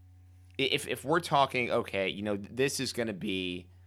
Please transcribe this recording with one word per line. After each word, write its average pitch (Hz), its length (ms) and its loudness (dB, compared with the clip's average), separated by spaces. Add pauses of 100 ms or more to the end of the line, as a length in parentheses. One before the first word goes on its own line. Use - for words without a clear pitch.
(580)
i-, 139 40 0
if, 135 260 2
if - 160 -4
we're 160 160 2
talking, 131 500 2
okay, 98 380 2
you 90 140 -4
know, 104 140 0
this 123 440 -2
is 123 120 -2
gonna 110 200 -2
be, 90 540 -4 (200)